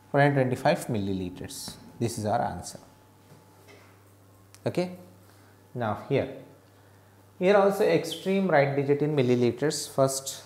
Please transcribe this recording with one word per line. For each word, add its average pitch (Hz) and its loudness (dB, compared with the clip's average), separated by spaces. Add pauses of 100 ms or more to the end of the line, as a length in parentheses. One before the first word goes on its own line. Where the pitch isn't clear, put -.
(100)
four 143 2
hundred 143 6
twenty-five 127 0
milliliters. 95 -6 (240)
This 117 -4
is 107 -4
our 110 0
answer. 92 -6 (1900)
Okay. 180 -4 (760)
Now 110 -4
here, 113 -2 (1000)
here 190 4
also 196 4
extreme 185 0
right 139 4
digit 143 2
in 151 0
milliliters, 123 0
first - -2